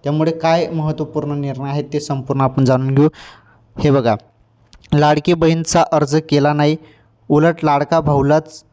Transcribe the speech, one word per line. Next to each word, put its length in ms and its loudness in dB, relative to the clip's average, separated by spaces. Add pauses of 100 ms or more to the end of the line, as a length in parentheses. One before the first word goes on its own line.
त्यामुळे 280 0
काय 360 0
महत्त्वपूर्ण 720 -6
निर्णय 300 -8
आहेत, 220 -4
ते 80 -4
संपूर्ण 400 -4
आपण 240 0
जाणून 300 0
घेऊ. 140 4 (720)
हे 100 2
बघा, 240 2 (800)
लाडकी 400 2
बहीणचा 580 0
अर्ज 240 0 (120)
केला 240 2
नाही, 240 2 (520)
उलट 340 4
लाडका 380 0
भाऊलाच 720 0